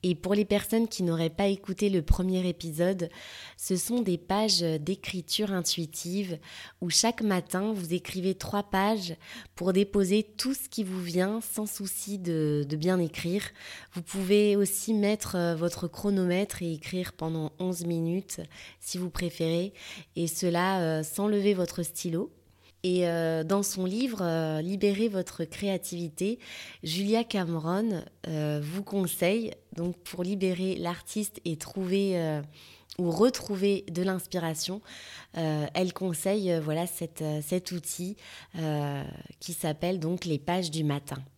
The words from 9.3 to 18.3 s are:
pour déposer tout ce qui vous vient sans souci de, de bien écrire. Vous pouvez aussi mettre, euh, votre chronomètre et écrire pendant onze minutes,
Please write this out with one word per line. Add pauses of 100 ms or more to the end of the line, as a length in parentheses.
pour
déposer
tout
ce
qui
vous
vient
sans
souci
de,
de
bien
écrire. (480)
Vous
pouvez
aussi
mettre,
euh,
votre
chronomètre
et
écrire
pendant
onze
minutes, (400)